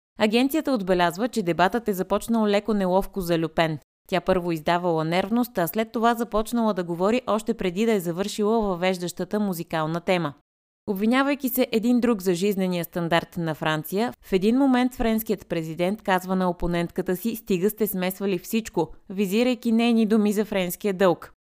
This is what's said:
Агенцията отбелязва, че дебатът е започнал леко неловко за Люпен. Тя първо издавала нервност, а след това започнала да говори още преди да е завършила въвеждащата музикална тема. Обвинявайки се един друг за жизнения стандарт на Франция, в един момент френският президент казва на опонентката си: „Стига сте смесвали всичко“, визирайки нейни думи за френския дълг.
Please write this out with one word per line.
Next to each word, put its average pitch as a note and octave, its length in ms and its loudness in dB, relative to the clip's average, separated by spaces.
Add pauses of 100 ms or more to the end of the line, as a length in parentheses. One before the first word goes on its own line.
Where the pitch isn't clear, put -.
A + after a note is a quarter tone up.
(180)
Агенцията C4 540 2
отбелязва, F#3 560 0
че A3+ 140 -4
дебатът F3 460 0
е G#3 40 2
започнал G#3 540 0
леко G#3 280 0
неловко G3 460 0
за E3+ 180 0
Люпен. D#3+ 400 0 (300)
Тя F3 120 0
първо F3 320 0
издавала E3 520 0
нервност, G3 540 0
а E3+ 80 2
след A3 260 -4
това A#3 220 2
започнала A3 600 -2
да F3+ 100 -4
говори F#3 420 0
още G#3+ 280 -2
преди F#3+ 320 -2
да A3+ 60 2
е G3+ 80 2
завършила G3+ 600 -2
въвеждащата F#3 800 -2
музикална E3 600 -2
тема. E3+ 340 -2 (520)
Обвинявайки B3+ 640 0
се B3+ 240 0
един A#3 280 2
друг A#3 220 2
за F3+ 120 2
жизнения F#3 500 0
стандарт E3+ 520 -2
на E3 180 -2
Франция, D#3+ 580 -2 (100)
в - 100 -12
един G#3 260 4
момент B3+ 360 4
френският A3 520 -2
президент E3+ 560 -4
казва F#3 340 0
на F#3 140 0
опонентката F3 680 -2
си: A3+ 200 -4
„Стига F#3+ 340 0
сте G#3+ 160 -2
смесвали F#3+ 520 -2
всичко“, G3+ 500 -2 (220)
визирайки A3+ 600 0
нейни A3+ 340 4
думи G#3 260 4
за G3+ 120 0
френския F#3+ 500 -2
дълг. F3+ 460 2